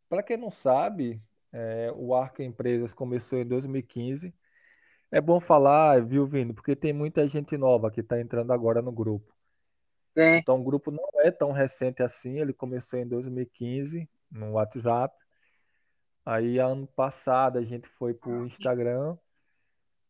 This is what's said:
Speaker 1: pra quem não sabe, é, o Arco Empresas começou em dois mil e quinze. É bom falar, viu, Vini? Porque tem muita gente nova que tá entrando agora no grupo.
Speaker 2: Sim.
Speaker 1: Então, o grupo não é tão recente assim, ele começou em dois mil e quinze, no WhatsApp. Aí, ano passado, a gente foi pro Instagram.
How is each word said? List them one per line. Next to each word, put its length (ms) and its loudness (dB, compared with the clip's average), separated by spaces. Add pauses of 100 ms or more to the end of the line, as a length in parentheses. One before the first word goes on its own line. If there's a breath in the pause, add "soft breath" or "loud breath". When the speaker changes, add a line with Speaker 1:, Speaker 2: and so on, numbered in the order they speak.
Speaker 1:
pra 140 -2
quem 160 -6
não 140 -10
sabe, 680 0 (320)
é, 440 -6
o 180 -4
Arco 300 -2
Empresas 500 -2
começou 460 -6
em 80 -4
dois 180 -2
mil 140 -4
e 20 -4
quinze. 500 -8 (800)
É 80 4
bom 200 4
falar, 640 6
viu, 220 2
Vini? 260 -4
Porque 220 -2
tem 180 -4
muita 340 0
gente 300 -4
nova 320 4
que 140 -6
tá 180 -2
entrando 320 -2
agora 260 2
no 120 -4
grupo. 420 -4 (840)
Speaker 2:
Sim. 200 6
Speaker 1:
Então, 260 2
o 20 -6
grupo 280 -2
não 240 -8
é 160 6
tão 200 -2
recente 520 -2
assim, 340 -6
ele 160 -4
começou 460 -8
em 80 -6
dois 200 -6
mil 140 -6
e 60 -6
quinze, 600 -8 (240)
no 200 -10
WhatsApp. 680 -2 (1040)
Aí, 360 0
ano 260 0
passado, 720 0
a 60 -2
gente 240 -10
foi 260 -6
pro 320 -8
Instagram. 720 -4 (920)